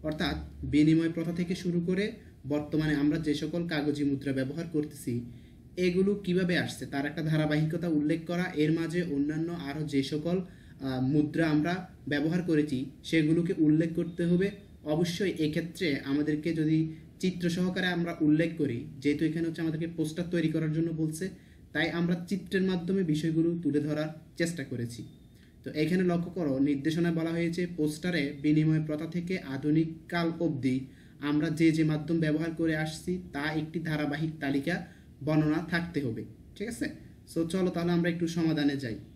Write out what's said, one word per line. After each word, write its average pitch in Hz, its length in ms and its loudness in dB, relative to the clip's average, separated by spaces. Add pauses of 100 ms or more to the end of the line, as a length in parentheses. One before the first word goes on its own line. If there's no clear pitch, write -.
অর্থাৎ 156 340 -2 (260)
বিনিময় 156 500 4
প্রথা 165 200 -4
থেকে 175 220 -2
শুরু 175 260 0
করে 185 320 -2 (360)
বর্তমানে 151 460 0
আমরা 147 240 2
যে 151 160 0
সকল 165 320 -2
কাগজি 147 380 0
মুদ্রা 139 280 0
ব্যবহার 135 400 -2
করতেছি, 135 480 -2 (560)
এগুলো 185 380 2
কিভাবে 175 440 2
আসছে - 280 -4
তার 143 200 -2
একটা 156 160 -4
ধারাবাহিকতা 156 680 2
উল্লেখ 156 380 2
করা, 175 180 0 (100)
এর 151 180 4
মাঝে 165 300 0
অন্যান্য 151 500 -2
আরও 170 320 -6
যে 139 180 0
সকল, 160 380 0
আহ, 131 600 -6
মুদ্রা 151 500 2
আমরা 170 380 0 (200)
ব্যবহার 156 340 0
করেছি 151 420 2 (200)
সেগুলোকে 165 540 2
উল্লেখ 156 360 4
করতে 170 320 -2
হবে। 180 240 4 (340)
অবশ্যই 165 540 0
এক্ষেত্রে 160 680 0
আমাদেরকে 151 480 0
যদি 156 420 2 (240)
চিত্র 175 320 0
সহকারে 180 360 0
আমরা 170 340 0
উল্লেখ 156 380 4
করি, 120 280 -2 (140)
যেহেতু 147 240 2
এখানে 165 240 0
হচ্ছে 165 140 -4
আমাদেরকে 160 240 -2
পোস্টার 165 440 -4
তৈরি 165 180 2
করার 156 240 0
জন্য 160 240 0
বলছে, 160 320 -2 (440)
তাই 160 180 0
আমরা 170 360 0
চিত্রের 190 360 -2
মাধ্যমে 190 400 0
বিষয়গুলো 165 600 2
তুলে 147 180 2
ধরার 151 280 -2 (280)
চেষ্টা 170 280 -2
করেছি। 123 400 -6 (600)
তো - 80 -8
এখানে 160 300 2
লক্ষ্য 175 280 2
করো, 143 280 0
নির্দেশনায় 156 560 2
বলা 165 160 0
হয়েছে 170 360 0 (100)
পোস্টারে 151 640 0
বিনিময় 156 440 4
প্রথা 151 200 -4
থেকে 175 320 -4
আধুনিক 151 500 2 (200)
কাল 170 320 0
অবধি 135 400 0 (400)
আমরা 151 300 2
যে 160 220 4
যে 160 120 2
মাধ্যম 156 360 0
ব্যবহার 160 300 0
করে 165 260 0
আসছি 160 460 -4 (100)
তা 151 200 -2
একটি 156 280 -4
ধারাবাহিক 151 500 -2 (100)
তালিকা 139 460 -2 (380)
বর্ণনা 156 440 2
থাকতে 170 320 -2
হবে। 123 240 -4 (320)
ঠিক 208 120 -6
আছে? 233 200 -6 (460)
So 170 140 0
চলো 180 220 0
তাহলে 175 220 0
আমরা 170 180 2
একটু 170 160 -2
সমাধানে 151 500 2
যাই। 123 180 -4 (220)